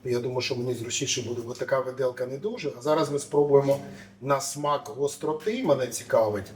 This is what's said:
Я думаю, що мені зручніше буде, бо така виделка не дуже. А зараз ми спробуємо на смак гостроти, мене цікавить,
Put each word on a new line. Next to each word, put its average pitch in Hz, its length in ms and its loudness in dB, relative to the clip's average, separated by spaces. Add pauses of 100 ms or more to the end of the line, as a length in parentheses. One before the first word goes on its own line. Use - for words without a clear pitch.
Я 120 140 0
думаю, 127 220 0
що 123 160 -2
мені 123 180 -2
зручніше 120 480 -2
буде, 117 200 -4
бо 123 120 -8
така 135 260 0
виделка 127 460 -2
не 135 120 -6
дуже. 156 400 -4
А 120 40 -14
зараз 147 280 2
ми 143 80 -2
спробуємо 139 640 4 (400)
на 139 200 2
смак 147 480 -2
гостроти, 156 760 -2
мене 131 240 2
цікавить, 107 680 0